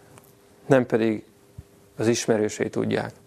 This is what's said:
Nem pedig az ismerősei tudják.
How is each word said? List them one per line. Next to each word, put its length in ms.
Nem 200
pedig 400
az 100
ismerősei 600
tudják. 440